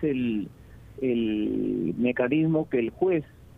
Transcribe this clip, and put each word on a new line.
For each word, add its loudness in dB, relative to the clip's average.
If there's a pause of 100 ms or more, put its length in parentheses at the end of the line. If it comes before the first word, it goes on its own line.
el, -2 (520)
el 0
mecanismo 2
que 0
el -2
juez 0 (340)